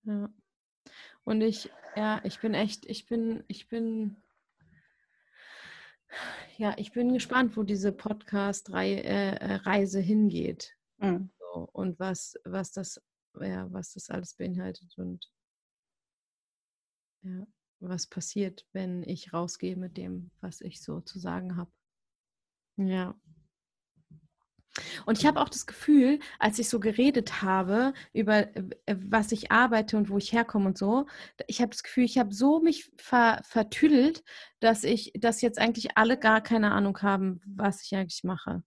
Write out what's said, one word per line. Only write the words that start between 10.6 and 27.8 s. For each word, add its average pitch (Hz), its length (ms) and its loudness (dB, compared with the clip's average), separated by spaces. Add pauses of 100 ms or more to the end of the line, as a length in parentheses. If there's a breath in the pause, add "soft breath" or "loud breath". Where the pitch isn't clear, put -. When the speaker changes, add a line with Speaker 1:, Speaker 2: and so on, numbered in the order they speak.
Speaker 2:
Mhm. 190 400 -2
Speaker 1:
So, 175 340 -12
und 185 280 -6
was, 190 440 -6
was 185 280 -6
das, - 300 -10 (380)
ja, 185 320 -6
was 180 220 -12
das - 160 -16
alles 180 260 -10
beinhaltet 180 640 -10
und 180 320 -12 (1900)
ja, 185 220 -12 (340)
was 180 280 -8
passiert, 190 680 -8
wenn 180 300 -8
ich - 300 -10
rausgehe 175 420 -6
mit 180 220 -10
dem, 180 340 -12 (100)
was 180 200 -14
ich - 200 -14
so 160 200 -10
zu - 180 -16
sagen 180 380 -8
hab. 175 140 -10 (1040)
Ja. 185 380 -2 (1900 loud breath)
Und 220 120 2
ich - 80 2
hab 302 120 6
auch - 120 0
das - 160 -8
Gefühl, 285 540 6 (200 loud breath)
als 214 200 2
ich 220 100 -2
so 233 100 0
geredet 233 640 2
habe 196 520 2 (200 loud breath)